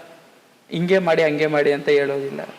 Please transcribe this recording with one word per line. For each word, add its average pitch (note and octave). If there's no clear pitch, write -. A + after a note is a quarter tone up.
ಹಿಂಗೆ F3
ಮಾಡಿ, E3
ಹಂಗೆ D3+
ಮಾಡಿ D3
ಅಂತ C#3+
ಹೇಳೋದಿಲ್ಲ? C#3